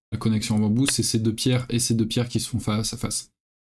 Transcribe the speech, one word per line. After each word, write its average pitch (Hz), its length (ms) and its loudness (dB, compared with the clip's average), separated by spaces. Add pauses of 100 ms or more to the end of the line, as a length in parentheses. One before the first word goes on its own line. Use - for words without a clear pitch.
(120)
La 110 60 -6
connexion 110 380 0
en 107 40 4
bambou, 110 280 4
c'est - 160 0
ces - 160 0
deux 110 160 0
pierres 123 340 0
et 120 80 0
ces 117 160 2
deux 113 140 2
pierres 120 220 -2
qui 113 100 0
se - 100 -6
font 110 100 -2
face 107 340 -2
à 120 40 -10
face. - 360 -6 (440)